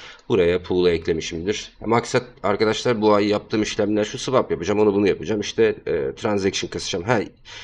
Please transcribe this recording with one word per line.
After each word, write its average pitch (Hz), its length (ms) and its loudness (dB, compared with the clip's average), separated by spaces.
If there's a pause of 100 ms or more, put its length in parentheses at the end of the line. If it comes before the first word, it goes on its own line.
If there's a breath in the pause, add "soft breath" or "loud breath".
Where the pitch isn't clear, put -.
(300 loud breath)
buraya 90 340 2
pool'a 90 260 2
eklemişimdir. 85 840 -2 (140)
Maksat 117 380 0 (200)
arkadaşlar 107 580 0
bu 107 120 6
ay 104 140 4
yaptığım 104 340 0
işlemler 104 440 0
şu, - 120 -8
swap - 340 0
yapacağım, 95 280 0
onu 107 140 6
bunu 101 140 4
yapacağım. 87 340 -2
İşte, 110 340 0 (120)
e, 71 280 -2
transaction 98 540 -2
kasacağım. 90 360 -6
Ha, 117 140 2 (440 loud breath)